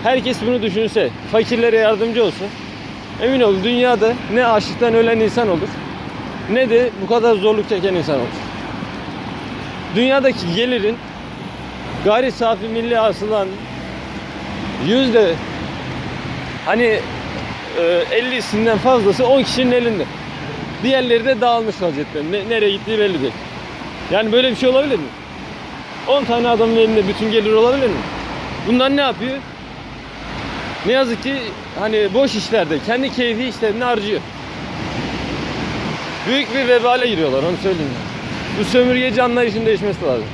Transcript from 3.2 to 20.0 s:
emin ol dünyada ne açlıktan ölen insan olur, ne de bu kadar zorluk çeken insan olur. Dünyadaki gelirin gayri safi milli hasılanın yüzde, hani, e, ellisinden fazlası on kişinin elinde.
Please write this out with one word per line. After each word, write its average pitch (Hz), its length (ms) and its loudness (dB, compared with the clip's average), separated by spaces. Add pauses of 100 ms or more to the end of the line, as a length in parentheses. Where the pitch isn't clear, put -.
emin 254 200 2
ol 208 220 6
dünyada 240 500 4 (200)
ne 247 120 4
açlıktan 226 480 2
ölen 226 260 4
insan 220 300 2
olur, 180 180 0 (840)
ne 247 180 2
de 233 200 6 (120)
bu 190 60 -4
kadar 233 280 4
zorluk 208 340 2
çeken 190 240 0
insan 156 220 0
olur. 120 120 0 (1700)
Dünyadaki 254 600 2
gelirin 233 400 2 (1080)
gayri 233 260 4
safi 226 360 0
milli 233 280 0
hasılanın 208 560 2 (1400)
yüzde, 226 460 4 (1300)
hani, 220 340 2 (800)
e, 170 320 2
ellisinden 226 680 0
fazlası 240 500 4
on 262 160 6
kişinin 247 280 2
elinde. 233 340 2 (760)